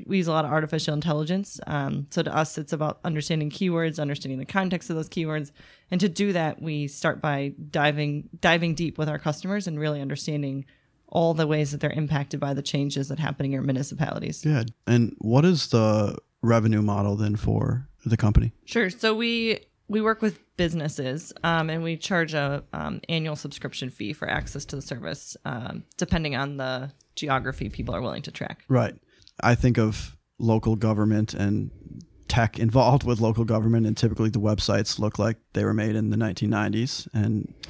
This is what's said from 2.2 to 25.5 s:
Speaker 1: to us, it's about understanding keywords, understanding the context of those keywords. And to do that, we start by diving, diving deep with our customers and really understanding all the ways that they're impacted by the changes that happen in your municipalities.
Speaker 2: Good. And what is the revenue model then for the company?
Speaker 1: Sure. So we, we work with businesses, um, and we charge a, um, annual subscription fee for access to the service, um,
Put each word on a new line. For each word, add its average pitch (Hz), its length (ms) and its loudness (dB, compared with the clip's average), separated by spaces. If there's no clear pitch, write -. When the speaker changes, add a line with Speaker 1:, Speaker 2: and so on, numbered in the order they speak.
Speaker 1:
to 151 120 -4
us, 156 220 0
it's 156 160 -8
about 151 320 -2
understanding 151 440 -2
keywords, 165 520 0
understanding 139 380 -4
the 135 60 -8
context 185 440 -2
of 165 80 -2
those 160 100 -4
keywords. 156 440 -4
And 180 100 2
to 208 80 4
do 196 240 0
that, 160 280 0
we 147 280 -4
start - 320 -2
by 143 320 -2
diving, 147 560 0
diving 170 340 4
deep 165 220 -4
with 151 100 -2
our 151 120 -2
customers 185 460 -4
and 156 140 -6
really 151 220 -2
understanding 139 640 -4
all 165 260 2
the 156 140 0
ways 151 240 2
that 143 80 -6
they're 151 120 0
impacted 143 500 -2
by 139 120 0
the 139 80 -2
changes 143 460 -2
that 139 120 -6
happen 147 260 -2
in 135 80 0
your 135 80 -2
municipalities. - 840 -2
Speaker 2:
Good. 131 300 2
And 120 340 4
what 123 260 4
is 180 220 4
the 107 500 4
revenue 110 400 6
model 101 340 2
then 104 220 0
for 107 500 0
the 110 120 2
company? 107 340 4
Speaker 1:
Sure. 220 240 0
So 220 260 0
we, 233 440 0
we 214 140 0
work 220 200 2
with 208 180 0
businesses, 156 800 -2
um, 165 280 2
and 165 120 -4
we 165 140 -2
charge 160 380 0
a, 143 280 -2
um, - 360 -6
annual 160 260 -2
subscription - 540 -8
fee 104 240 -8
for - 160 -6
access - 360 -4
to - 100 -10
the 135 80 -8
service, - 520 -10
um, - 380 -8